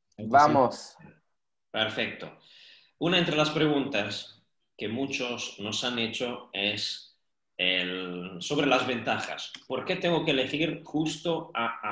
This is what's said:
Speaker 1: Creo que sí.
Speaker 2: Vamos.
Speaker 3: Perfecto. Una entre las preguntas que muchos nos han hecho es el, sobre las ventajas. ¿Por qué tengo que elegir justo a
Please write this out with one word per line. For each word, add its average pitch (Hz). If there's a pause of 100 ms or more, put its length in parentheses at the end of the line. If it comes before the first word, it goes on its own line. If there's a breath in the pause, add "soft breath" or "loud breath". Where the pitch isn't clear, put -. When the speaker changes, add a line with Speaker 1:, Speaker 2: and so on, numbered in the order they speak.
(140)
Speaker 1:
Creo -
que 107
sí. 107
Speaker 2:
Vamos. 139 (760)
Speaker 3:
Perfecto. 107 (600 soft breath)
Una 175
entre 156
las 151
preguntas 139 (340)
que 107
muchos 123
nos 110
han 123
hecho 120
es 104 (400)
el, 90
sobre 143
las 127
ventajas. 113 (160)
¿Por 127
qué 185
tengo 175
que 156
elegir 151
justo 160
a 117 (140)